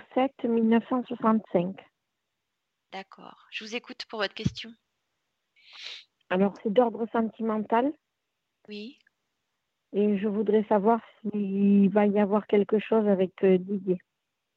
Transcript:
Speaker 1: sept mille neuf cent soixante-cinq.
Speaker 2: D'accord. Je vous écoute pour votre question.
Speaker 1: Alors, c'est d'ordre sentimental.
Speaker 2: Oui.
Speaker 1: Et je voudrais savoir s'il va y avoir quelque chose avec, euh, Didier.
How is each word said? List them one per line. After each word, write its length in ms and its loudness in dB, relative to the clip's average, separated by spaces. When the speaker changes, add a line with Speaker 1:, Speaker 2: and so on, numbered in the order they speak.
Speaker 1:
sept 180 0
mille 240 2
neuf 200 4
cent 160 -4
soixante-cinq. 720 -2
Speaker 2:
D'accord. 600 -20
Je 140 -14
vous 100 -14
écoute 320 -12
pour 140 -12
votre 140 -4
question. 360 -8
Speaker 1:
Alors, 240 2
c'est 100 -4
d'ordre 380 2
sentimental. 800 -2
Speaker 2:
Oui. 300 -16
Speaker 1:
Et 240 0
je 100 -4
voudrais 400 0
savoir 320 2
s'il 680 2
va 160 2
y 140 0
avoir 260 0
quelque 320 0
chose 300 0
avec, 240 0
euh, 120 6
Didier. 420 -4